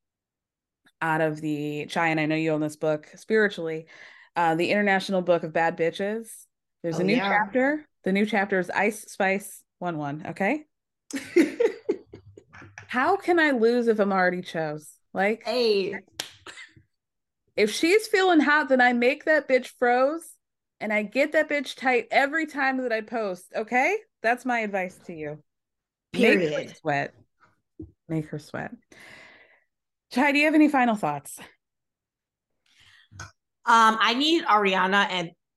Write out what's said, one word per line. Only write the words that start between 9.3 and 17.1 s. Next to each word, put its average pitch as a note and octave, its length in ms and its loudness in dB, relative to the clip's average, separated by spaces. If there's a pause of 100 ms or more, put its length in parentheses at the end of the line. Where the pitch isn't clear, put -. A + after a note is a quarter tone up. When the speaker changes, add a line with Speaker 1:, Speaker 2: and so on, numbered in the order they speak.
Speaker 1:
one E3+ 220 -8
one, D3 300 -8
okay? G#3+ 340 -2 (500)
Speaker 2:
<laughs> - 1700 -4
Speaker 1:
How D4 280 0
can F4+ 240 0
I D#4 120 4
lose A#3 360 2
if G#3+ 120 2
I'm G3+ 120 2
already F3+ 300 2
chose? D#3 480 -8 (240)
Like, G#3 320 0
Speaker 2:
Hey. G#3+ 500 0 (1600)